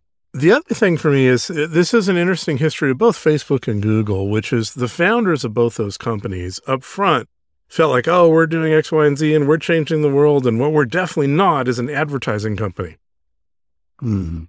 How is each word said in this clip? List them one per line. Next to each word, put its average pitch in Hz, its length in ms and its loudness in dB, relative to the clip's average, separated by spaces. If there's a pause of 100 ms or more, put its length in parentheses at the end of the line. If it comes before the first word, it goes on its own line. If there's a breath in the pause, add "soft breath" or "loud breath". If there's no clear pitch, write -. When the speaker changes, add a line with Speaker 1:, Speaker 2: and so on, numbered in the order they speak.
(340)
Speaker 1:
The 151 180 2
other 277 220 0
thing 175 240 2
for 151 120 0
me 135 160 4
is, 127 240 2
uh, 156 200 -4
this 170 240 2
is 202 140 2
an 180 100 2
interesting 175 400 -2
history 147 320 0
of 127 80 -2
both 220 180 2
Facebook 147 500 0
and 104 160 -2
Google, 104 460 0
which 107 240 -2
is 113 220 -2
the 120 140 -4
founders 185 540 0
of 110 120 -6
both 117 220 0
those 104 200 -6
companies 92 720 -6
up 131 160 -4
front 175 460 -2 (380)
felt 156 260 0
like, 123 160 0
"Oh, 175 200 4
we're 160 180 4
doing 160 280 0
X, 156 180 0
Y, 156 140 4
and 143 100 2
Z, 151 180 0
and 147 140 2
we're 160 80 4
changing 160 460 -2
the 147 80 2
world, 143 360 2
and 113 140 2
what 147 120 0
we're 147 120 2
definitely 156 480 -2
not 156 340 2
is 123 120 -2
an 123 100 -4
advertising 127 680 -4
company." 92 400 -8 (1000)
Speaker 2:
Hmm. 90 480 -4